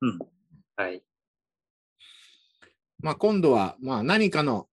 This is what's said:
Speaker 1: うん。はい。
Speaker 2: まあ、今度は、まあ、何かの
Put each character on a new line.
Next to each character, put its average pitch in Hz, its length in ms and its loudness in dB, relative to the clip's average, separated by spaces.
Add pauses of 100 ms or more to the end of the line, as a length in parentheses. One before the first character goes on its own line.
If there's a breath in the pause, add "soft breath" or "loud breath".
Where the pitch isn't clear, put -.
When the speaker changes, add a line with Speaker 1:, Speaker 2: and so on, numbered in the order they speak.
Speaker 1:
う 127 60 -2
ん。 92 100 -6 (580)
は 92 140 -6
い。 92 120 -14 (2000 soft breath)
Speaker 2:
ま 156 120 -4
あ、 - 20 -8
今 208 260 2
度 165 100 6
は、 101 300 2
ま 131 180 -4
あ、 107 40 -2
何 196 280 2
か 156 120 0
の 120 300 -4